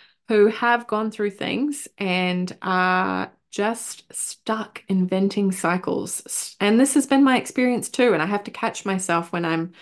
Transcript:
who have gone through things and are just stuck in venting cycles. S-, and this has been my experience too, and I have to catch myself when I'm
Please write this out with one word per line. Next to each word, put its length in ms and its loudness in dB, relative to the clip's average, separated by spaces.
who 180 6
have 400 0
gone 240 -2
through 220 -4
things 560 -4
and 640 -2
are 680 0
just 600 -6
stuck 760 -8
in 180 2
venting 460 0
cycles. 760 -2
S-, 340 -8
and 200 4
this 140 4
has 120 2
been 160 4
my 140 6
experience 520 -2
too, 240 4
and 100 2
I 40 0
have 180 -2
to 60 -14
catch 340 -6
myself 480 -2
when 120 -2
I'm 380 -2